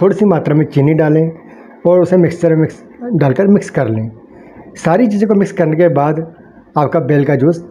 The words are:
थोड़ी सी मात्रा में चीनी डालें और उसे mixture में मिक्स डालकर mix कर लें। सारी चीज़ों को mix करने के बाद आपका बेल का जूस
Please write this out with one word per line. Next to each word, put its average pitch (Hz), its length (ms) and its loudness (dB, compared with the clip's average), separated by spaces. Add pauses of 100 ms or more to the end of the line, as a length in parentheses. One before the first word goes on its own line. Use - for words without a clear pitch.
थोड़ी 190 140 2
सी 208 100 0
मात्रा 156 300 0
में 156 100 2
चीनी 147 280 0
डालें 156 380 0 (540)
और 180 140 4
उसे 180 180 2
mixture 175 320 2
में 160 120 2
मिक्स - 220 -4 (300)
डालकर 147 340 0
mix 196 220 2
कर 135 180 -2
लें। 110 220 -4 (680)
सारी 196 320 0
चीज़ों 208 200 0
को 208 80 2
mix 196 180 0
करने 156 240 -2
के 175 120 4
बाद 147 300 -2 (580)
आपका 147 240 0
बेल 139 240 0
का 143 100 0
जूस 165 360 0